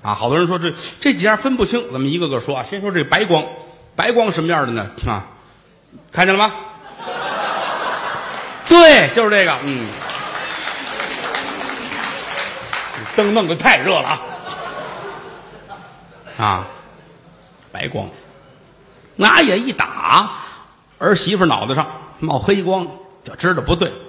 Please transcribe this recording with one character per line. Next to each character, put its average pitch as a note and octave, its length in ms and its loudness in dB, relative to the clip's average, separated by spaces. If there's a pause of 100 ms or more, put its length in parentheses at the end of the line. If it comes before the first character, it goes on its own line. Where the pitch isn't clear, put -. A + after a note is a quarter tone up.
啊， G#2 100 -2
好 G#2+ 160 -2
多 C#3+ 80 2
人 F3 100 2
说 F3+ 100 0
这， E3 160 -2 (260)
这 C#4 140 2
几 E3+ 120 -2
样 G#3+ 120 4
分 C4 200 -2
不 A3 80 2
清， A#3 260 -4
咱 C3 80 -6
们 C3+ 120 0
一 E3 60 -2
个 F3 100 0
个 C3+ 120 -2
说 C3+ 180 -4
啊。 B2+ 60 -6
先 G3 180 -8
说 G3+ 100 -4
这 F3 120 0
白 D#3+ 220 2
光， E3 200 2 (500)
白 - 160 0
光 A3+ 200 2
什 E3 120 -2
么 E3 80 0
样 D#3 140 2
的 B2 80 -4
呢？ G#2 160 -4 (180)
啊， G#2 180 -4 (880)
看 F3 140 2
见 F#3+ 100 4
了 G#3 120 4
吗？ G3+ 80 -4 (2000)
对， D4+ 460 10
就 A3+ 100 4
是 G#3+ 60 4
这 G3+ 160 4
个， D#3 100 0 (100)
嗯。 C3 220 -4 (3250)
灯 G#3 180 4
弄 A3 140 4
得 E3 80 0
太 A#3 220 4
热 F3+ 220 2
了 C3+ 80 -2
啊。 - 140 -2 (2250)
啊， G2 300 0 (1040)
白 - 160 -8
光， G2+ 220 -6 (1040)
拿 G#3+ 260 6
眼 A#3 260 2
一 B3+ 60 -6
打， - 580 2 (680)
儿 F3 180 4
媳 F3 200 0
妇 F#3+ 100 4
脑 A2 220 2
袋 C3 80 0
上 - 260 -4 (180)
冒 D3+ 200 -2
黑 G3 240 2
光， F3+ 240 -2 (360)
就 - 120 -16
知 F3+ 180 0
道 E3 80 -2
不 E3 140 0
对。 E3+ 180 -2 (160)